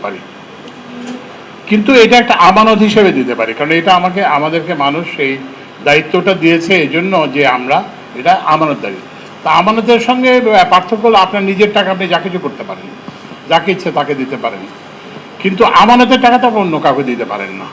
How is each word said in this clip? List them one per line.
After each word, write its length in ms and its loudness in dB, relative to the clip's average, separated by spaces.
পারি, 160 -10
কিন্তু 260 2
এটা 240 6
একটা 160 2
আমানত 460 4
হিসেবে 320 4
দিতে 240 -2
পারি, 180 -4
কারণ 180 -4
এটা 240 2
আমাকে, 300 0
আমাদেরকে 480 -2
মানুষ 340 -2
এই 200 -4
দায়িত্বটা 500 0
দিয়েছে 420 0
এই 120 0
জন্য 460 -2
যে 140 0
আমরা 360 0
এটা 300 0
আমানতদারি। 500 -2
তা 80 -2
আমানতের 480 2
সঙ্গে 420 2
পার্থক্য 380 2
হলো, 100 4
আপনার 260 0
নিজের 300 0
টাকা 180 0
আপনি 160 -4
যা 120 -2
কিছু 200 -8
করতে 240 -10
পারেন, 240 -14
যাকে 220 0
ইচ্ছে 200 -4
তাকে 240 -4
দিতে 220 -6
পারেন, 220 -8
কিন্তু 260 0
আমানতের 560 4
টাকা 160 4
তো 100 0
আপনি 120 0
অন্য 200 -2
কাউকে 240 0
দিতে 220 -4
পারেন 260 -8
না। 220 -14